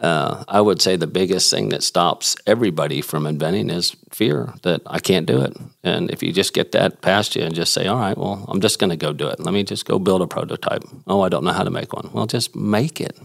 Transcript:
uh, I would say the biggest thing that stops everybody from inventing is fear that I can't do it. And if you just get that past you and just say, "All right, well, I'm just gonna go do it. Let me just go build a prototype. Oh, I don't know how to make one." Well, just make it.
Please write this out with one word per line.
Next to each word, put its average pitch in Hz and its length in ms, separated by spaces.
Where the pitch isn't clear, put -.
uh, 76 460
I 101 120
would 104 220
say 95 140
the 80 120
biggest 92 440
thing 104 180
that - 140
stops - 520
everybody 78 520
from 76 280
inventing 78 420
is 87 260
fear 131 420
that 85 240
I - 120
can't 92 280
do - 120
it. - 160
And 87 260
if - 140
you 87 100
just 92 200
get - 180
that 92 300
past 101 340
you - 80
and 82 100
just 82 200
say, - 120
"All 117 140
right, 101 180
well, 98 320
I'm 98 100
just 104 200
gonna 90 180
go 76 160
do 76 140
it. - 120
Let 87 140
me 101 100
just - 220
go - 140
build 92 240
a 82 40
prototype. - 560
Oh, 98 160
I 92 80
don't 76 140
know 85 80
how 92 120
to 92 60
make - 240
one." - 180
Well, 113 140
just 117 300
make 104 440
it. - 260